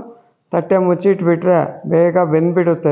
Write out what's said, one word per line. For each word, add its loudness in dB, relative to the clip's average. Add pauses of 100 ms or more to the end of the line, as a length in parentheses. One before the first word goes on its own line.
(520)
ತಟ್ಟೆ 0
ಮುಚ್ಚಿಟ್ಬಿಟ್ರೆ 0 (360)
ಬೇಗ 2 (180)
ಬೆಂದ್ಬಿಡುತ್ತೆ 0